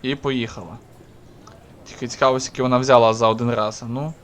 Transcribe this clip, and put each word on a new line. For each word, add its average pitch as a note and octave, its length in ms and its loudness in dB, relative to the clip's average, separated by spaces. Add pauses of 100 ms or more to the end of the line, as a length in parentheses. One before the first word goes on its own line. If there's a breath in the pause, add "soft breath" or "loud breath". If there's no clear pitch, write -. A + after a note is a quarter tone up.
І C3 140 -4
поїхала. A#2 600 -6 (1080)
Тільки - 220 -12
цікаво, C3 320 0
скільки - 220 -8
вона B2+ 160 2
взяла B2 360 6
за A2+ 140 2
один A#2 240 0
раз. A2 320 -4
А - 20 -12
ну. C3+ 280 -8 (100)